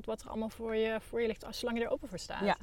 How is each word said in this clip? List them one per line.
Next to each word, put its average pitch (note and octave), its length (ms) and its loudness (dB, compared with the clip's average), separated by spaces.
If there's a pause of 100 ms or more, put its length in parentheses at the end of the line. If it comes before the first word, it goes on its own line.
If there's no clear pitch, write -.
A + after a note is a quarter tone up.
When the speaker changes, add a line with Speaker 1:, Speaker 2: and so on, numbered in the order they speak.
Speaker 1:
wat A3 180 -4
er - 60 -14
allemaal A3 200 -2
voor A3+ 280 -2
je, A3 240 4
voor - 200 -2
je A#3 60 4
ligt, - 180 0
als, - 140 -8
zolang A#3 200 0
je A#3 60 2
er A3 60 -2
open D4 180 0
voor F#3 100 -6
staat. - 220 -4
Speaker 2:
Ja, G3 220 6